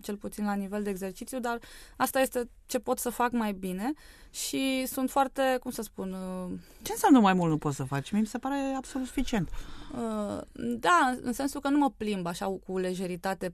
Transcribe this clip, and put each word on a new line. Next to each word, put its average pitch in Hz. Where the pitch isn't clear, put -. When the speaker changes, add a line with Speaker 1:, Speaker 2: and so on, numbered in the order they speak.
Speaker 1:
cel 208
puțin 208
la 202
nivel 202
de 202
exercițiu, 190
dar 233
asta 262
este 254
ce -
pot 247
să 247
fac 240
mai 220
bine 185
și 269
sunt 262
foarte, 262
cum 254
să 233
spun, 190
uh, 185
Speaker 2:
Ce -
înseamnă 381
mai 190
mult 175
nu 151
poți 147
să 139
faci? 139
Mie 208
mi 214
se 247
pare 269
absolut 262
suficient. 233
Speaker 1:
Uh, 214
da, 233
în 240
sensul 277
că 277
nu 285
mă 285
plimb 202
așa 185
cu 185
lejeritate 185